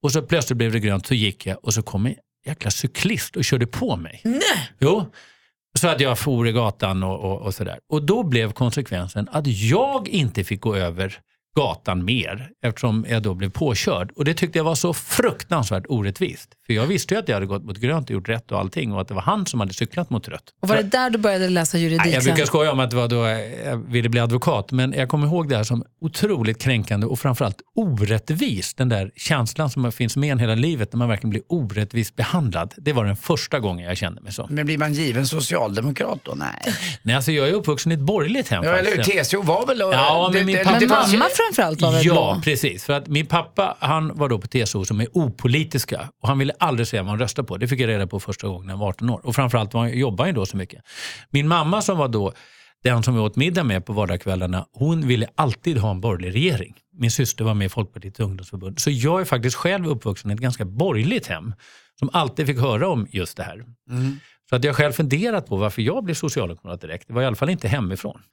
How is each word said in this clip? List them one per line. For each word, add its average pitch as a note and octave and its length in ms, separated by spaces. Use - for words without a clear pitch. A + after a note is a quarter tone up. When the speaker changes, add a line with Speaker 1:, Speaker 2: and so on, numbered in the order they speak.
Speaker 1:
Och C#3 100
så D3+ 100
plötsligt C3 340
blev A2+ 160
det A2+ 80
grönt, G2+ 260
så - 80
gick G#2+ 320
jag F#2+ 180
och A2 100
så A2 80
kom G#2 240
en C3+ 80
jäkla B2+ 240
cyklist - 680
och C#3 80
körde A#2+ 220
på F#3+ 300
mig. E2 280
Speaker 2:
Nej. A#3 540
Speaker 1:
Jo. E3 340
Så F3 100
att C#3+ 120
jag B2+ 180
for A#2 300
i A2 40
gatan G2+ 500
och, F#2+ 220
och, F#2+ 180
och G2+ 120
sådär. F2+ 240
Och D3+ 120
då G3+ 200
blev A#2 300
konsekvensen G#2 800
att D3 140
jag F#3 640
inte C3 360
fick - 160
gå G#2+ 160
över F#2 400
gatan F#2+ 480
mer, G#2+ 440
eftersom A2+ 440
jag A2+ 140
då G2+ 120
blev F#2+ 160
påkörd. A2 640
Och D3 80
det D#3+ 100
tyckte E3 240
jag D#3 60
var D#3+ 100
så E3+ 200
fruktansvärt C#3+ 920
orättvist. G#2+ 600
För A#2+ 60
jag A2 140
visste F#3 280
ju A3 60
att F3+ 80
jag A2+ 80
hade G2 100
gått G2 180
mot G2+ 140
grönt C3+ 320
och - 40
gjort G2 140
rätt A2+ 240
och G2+ 60
allting, G#2 340
och F#2 80
att F#2+ 80
det G2+ 60
var F#2 80
han G3 240
som B2 140
hade G2 140
cyklat - 360
mot A#2 180
rött. D2+ 140
Speaker 3:
Och F#3+ 60
var G#3+ 80
det A3 60
Speaker 1:
Så G3 60
Speaker 3:
där B3+ 220
du A3+ 80
började F#3+ 300
läsa F3 300
juridik E3 260
Speaker 1:
Nej, E3 100
jag B2+ 80
Speaker 3:
sen? D3 120
Speaker 1:
brukar D3+ 120
skoja D3+ 260
om C3+ 80
att A#2+ 100
det A#2+ 60
var A#2+ 120
då A#2 180
jag C3 120
ville A#2 320
bli A#2 120
advokat, A#2+ 520
men C3 200
jag C3 160
kommer D3 180
ihåg D#3+ 220
det C3 80
här G#2+ 80
som A#2+ 200
otroligt D#3 640
kränkande A2 440
och A#2+ 120
framförallt A#2+ 380
orättvist. B2 1000
Den B2+ 120
där G2+ 280
känslan C#3+ 540
som B2 220
finns A#2 240
med C#3+ 160
en B2+ 60
hela A2+ 160
livet B2 380
när A#2 60
man A#2+ 100
verkligen A2 220
blir G#2+ 180
orättvist G#2+ 680
behandlad. A2 600
Det D3 160
var A#2+ 120
den G2+ 120
första - 440
gången F2+ 260
jag F2+ 100
kände F2+ 260
mig G2+ 100
så. - 180
Speaker 4:
Men D3 160
blir D3+ 120
man D3+ 140
given C3+ 340
socialdemokrat C3+ 960
då? - 140
Nej. C#2+ 120
Speaker 1:
Nej, A2+ 140
alltså C#3 160
jag C#3+ 160
är E3 40
uppvuxen E3 400
i - 20
ett D3+ 60
borgerligt F#3+ 480
hem - 160
Speaker 4:
Ja, D#3+ 60
eller F#3 200
hur? G3 60
Speaker 1:
faktiskt. F3 220
Speaker 4:
T C#3+ 60
C F3+ 120
O G3+ 60
var F#3 240
väl C4 140
Speaker 1:
Ja, E3 520
men F#3+ 80
Speaker 4:
det, F#3+ 60
Speaker 1:
min F#3+ 100
Speaker 4:
det, F#3+ 80
Speaker 1:
pappa A3 140
Speaker 4:
det B3 80
Speaker 3:
Men A#3 100
Speaker 4:
fanns G#3+ 180
ju G#3+ 40
Speaker 3:
mamma E4 120
framförallt F3+ 360
var E3 100
väl D#3+ 140
Speaker 1:
Ja, E3 300
Speaker 3:
då? F#2 80
Speaker 1:
precis. C3 400
För - 80
att C#3+ 160
min D3+ 180
pappa, E3+ 540
han D#3 360
var C#3+ 120
då A#2 100
på - 80
T A#2 200
C - 120
O F#2+ 60
som G#2 160
är A#2 120
opolitiska. D3+ 960
Och - 60
han C#3 100
ville C#3 200
aldrig B2 300
säga G#2 140
vad F#2+ 80
han G#2 80
röstade B2 300
på. F#2 80
Det A#2 120
fick B2+ 120
jag A#2 80
reda G2+ 180
på F#2+ 140
första - 280
gången F#2 180
när F#2+ 60
jag F#2+ 60
var G2+ 100
arton A#2 220
år. A2+ 160
Och A#2 80
framförallt A#2+ 400
var A#2 60
han, A#2 180
jobbade B2 240
han F3 60
ju F#3 60
då G2 120
så - 100
mycket. F#2 240
Min C#3+ 180
mamma E3+ 340
som F#3+ 160
var C#3+ 100
då G#2 240
den A#2+ 180
som B2+ 120
vi A2+ 60
åt G#2+ 160
middag E3+ 280
med F#2+ 220
på A2 60
vardagskvällarna, F#2 800
hon D#3 360
ville A2+ 180
alltid D3+ 420
ha G#2+ 120
en F#2 100
borgerlig F#2 340
regering. D3 400
Min A#2+ 120
syster A#2 340
var A2 100
med G2+ 120
i - 20
Folkpartiets F#2+ 520
ungdomsförbund. F#2+ 600
Så D3 100
jag D3 300
är F3+ 40
faktiskt B2 320
själv F3+ 320
uppvuxen A2 420
i G#2 40
ett G#2+ 60
ganska B2 240
borgerligt C3+ 600
hem F2+ 280
som C3+ 140
alltid D#3 340
fick C3+ 140
höra C3 280
om B2+ 220
just F2+ 260
det F#2 60
här. F#2+ 220
Speaker 4:
Mm. C3+ 300
Speaker 1:
Så B2+ 60
att B2 80
jag D3 80
har - 40
själv D3 160
funderat E3+ 560
på G2+ 80
varför G#2 260
jag G3 220
blev E3+ 100
socialdemokrat F2+ 680
direkt. E2 280
Det A2+ 60
var B2 80
i C3+ 40
alla A2+ 100
fall C#3 140
inte F3+ 180
hemifrån. G2+ 520